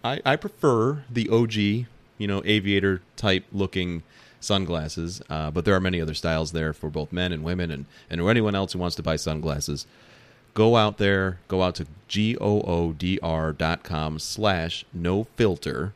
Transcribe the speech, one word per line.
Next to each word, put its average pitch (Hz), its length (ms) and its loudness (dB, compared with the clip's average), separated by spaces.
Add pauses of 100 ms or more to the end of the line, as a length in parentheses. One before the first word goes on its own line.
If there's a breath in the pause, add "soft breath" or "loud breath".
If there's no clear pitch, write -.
I, 131 220 -4
I 143 120 4
prefer 139 720 2
the 117 180 0
O 117 180 6
G, 107 400 0 (300)
you 104 100 -4
know, 98 180 0
aviator 98 580 2 (140)
type 95 360 2
looking 90 500 -2 (380 loud breath)
sunglasses, 85 880 -2
uh, 78 220 -4
but 80 140 -2
there 101 100 4
are 92 60 4
many 92 200 0
other 78 140 -4
styles 80 380 -2
there 80 200 -2
for 78 160 -8
both 78 240 -6
men 90 200 -2
and 78 120 -6
women, 87 260 -2
and, 71 140 -8 (240 loud breath)
and 82 140 -6
anyone 107 320 4
else 98 180 -2
who 90 60 -6
wants 87 180 -2
to 82 60 -8
buy 80 140 0
sunglasses. 76 680 -4 (680 loud breath)
Go 110 220 6
out 107 220 2
there, 95 400 2 (100)
go 92 140 2
out 90 140 2
to 76 100 -6 (220)
G 107 320 0
O 104 220 2
O 85 300 0
D 90 300 0
R 80 300 0
dot 80 300 -2
com 78 360 -4
slash 90 760 -2
no 90 320 -2 (120)
filter. 90 600 0